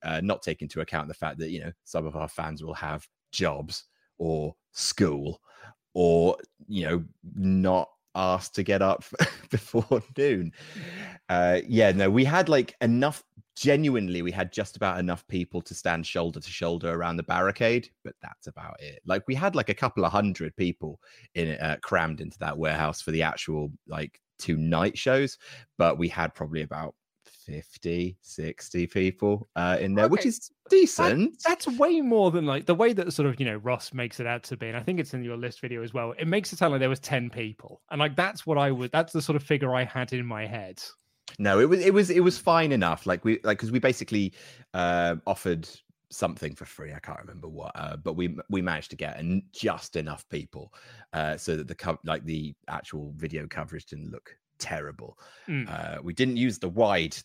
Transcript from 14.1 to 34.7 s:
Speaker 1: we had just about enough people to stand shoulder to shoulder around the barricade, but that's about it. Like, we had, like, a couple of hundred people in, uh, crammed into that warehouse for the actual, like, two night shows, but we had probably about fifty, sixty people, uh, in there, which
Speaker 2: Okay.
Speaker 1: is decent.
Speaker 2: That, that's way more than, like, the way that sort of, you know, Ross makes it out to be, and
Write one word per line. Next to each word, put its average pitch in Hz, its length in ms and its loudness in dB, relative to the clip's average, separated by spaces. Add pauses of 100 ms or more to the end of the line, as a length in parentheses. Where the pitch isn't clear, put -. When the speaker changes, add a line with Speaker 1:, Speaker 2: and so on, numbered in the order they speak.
Speaker 1:
we 85 120 -2
had 92 200 -4
just - 240 -6
about 92 220 0
enough 87 300 -2
people 90 340 -4
to - 120 -12
stand 82 320 -2
shoulder 85 340 -4
to - 100 -14
shoulder 85 420 -4
around 85 240 -2
the 82 60 -4
barricade, 101 680 0 (160)
but - 160 -14
that's - 260 -18
about 80 340 -16
it. 73 260 -18
Like, 95 220 -2
we 131 60 0
had, 170 200 0
like, 131 160 0
a 98 40 2
couple 113 300 0
of 82 80 2
hundred 98 440 0
people 85 440 -2 (340)
in, 82 160 0 (100)
uh, 76 220 -2
crammed 80 380 0
into 80 200 -12
that 78 180 -4
warehouse 78 420 0
for 80 120 -4
the 80 100 2
actual, 76 500 -4 (140)
like, 76 340 -8 (180)
two 80 200 -2
night 80 400 0
shows, 135 400 2 (400)
but 85 180 6
we 87 120 0
had 82 260 -4
probably 78 260 -6
about 76 340 -8 (300)
fifty, 87 960 -8
sixty - 680 -6
people, 104 680 0
uh, 90 240 2
in 98 140 0
there, 107 140 6
which 202 120 4
Speaker 2:
Okay. 254 80 2
Speaker 1:
is - 220 -6 (180)
decent. 311 760 6
Speaker 2:
That, 339 220 2
that's 240 140 -4
way 320 240 4
more 220 280 6
than, 165 140 0
like, 143 220 0
the 175 80 6
way 226 180 4
that 180 200 -2
sort 143 160 2
of, 127 120 -2
you 135 60 0
know, 107 100 -2
Ross 120 380 -4
makes 123 260 -6
it 120 60 -4
out 120 180 -4
to 131 120 -10
be, 113 120 -8
and 113 80 -6